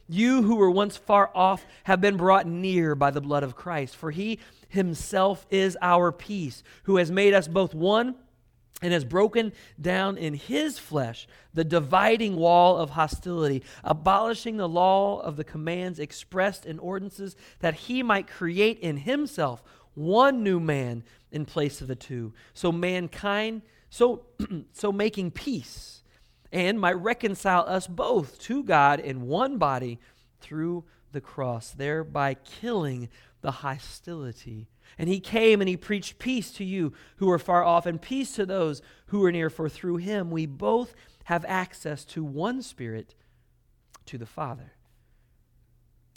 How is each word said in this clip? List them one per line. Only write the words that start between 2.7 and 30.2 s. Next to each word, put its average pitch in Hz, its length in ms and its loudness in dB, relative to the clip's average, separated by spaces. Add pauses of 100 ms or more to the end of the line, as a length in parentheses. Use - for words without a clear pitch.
by 143 160 2
the 143 80 -4
blood 143 240 0
of 131 140 -8
Christ. 151 400 -8
For 156 140 -8
he 208 280 -6 (300)
himself 190 800 0
is 190 320 0
our 175 320 4
peace, 180 500 -8 (200)
who 196 140 4
has 170 140 4
made 196 220 6
us 180 160 4
both 175 260 0
one 220 400 0 (680)
and 175 120 0
has 165 100 0
broken 208 480 2 (280)
down 190 380 -2
in 156 180 -6
his 269 440 -4
flesh 127 480 -6 (260)
the 160 120 0
dividing 185 720 2
wall 175 400 6
of 156 140 -4
hostility, 156 720 -2 (200)
abolishing 214 720 0
the 185 120 -2
law 190 500 2
of 151 160 -8
the 151 80 -8
commands 170 560 -6
expressed 185 680 -4
in 160 140 -10
ordinances, 196 560 -10 (240)
that 165 160 0
he 254 280 -4
might 208 240 0
create 196 520 0
in 160 180 -4
himself 165 640 -4 (320)
one 226 480 4
new 190 160 2
man 131 440 -2 (280)
in 151 140 -6
place 147 360 -4
of 131 60 -10
the 127 80 -6
two. 117 380 -10 (200)
So - 180 0
mankind, 202 920 -4 (280)
so, - 360 2 (140)
<clears throat> 180 340 -8
so 208 180 -4
making 202 400 -2
peace, - 720 -10 (480)
and 185 300 -2
might 180 120 2
reconcile 190 720 0
us 185 200 -4
both 180 520 -2
to 269 240 -6
God 143 360 4
in 131 280 -8
one 233 320 0
body 127 400 -2 (420)